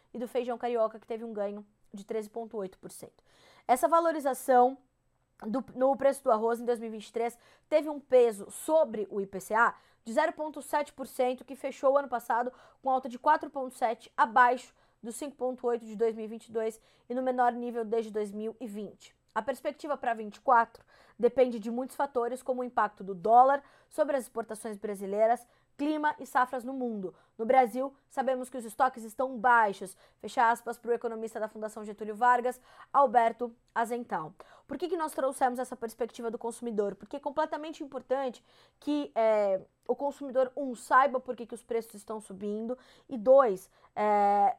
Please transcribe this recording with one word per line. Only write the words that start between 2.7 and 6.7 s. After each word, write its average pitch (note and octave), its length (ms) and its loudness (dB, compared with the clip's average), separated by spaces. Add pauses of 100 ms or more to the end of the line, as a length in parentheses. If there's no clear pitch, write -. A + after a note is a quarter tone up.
por F3+ 120 -18
cento. - 340 -20 (420)
Essa C4 220 2
valorização C4+ 880 4 (680)
do, A3 180 -4 (100)
no C4 220 2
preço C4+ 260 0
do C4 80 0
arroz A3+ 300 2
em A#3+ 60 -8
dois A#3+ 120 0